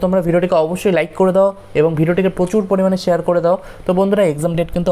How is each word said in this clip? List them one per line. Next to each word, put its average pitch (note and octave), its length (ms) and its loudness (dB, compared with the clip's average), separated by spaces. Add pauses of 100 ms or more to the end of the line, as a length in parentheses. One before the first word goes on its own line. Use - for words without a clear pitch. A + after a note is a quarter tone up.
তোমরা F#3 240 0
ভিডিওটিকে F3 380 0
অবশ্যই F3+ 340 -2
লাইক D#3 220 -4
করে F#3+ 160 4
দাও G3 120 4 (320)
এবং D#3 180 2
ভিডিওটিকে F3 400 2
প্রচুর F#3+ 320 0
পরিমাণে F#3+ 340 2
শেয়ার E3+ 240 0
করে F3 160 2
দাও। F3 120 2 (300)
তো - 120 -2
বন্ধুরা, G3 240 2 (100)
এক্সাম D3+ 260 -4
ডেট E3 180 -2
কিন্তু F3 160 -2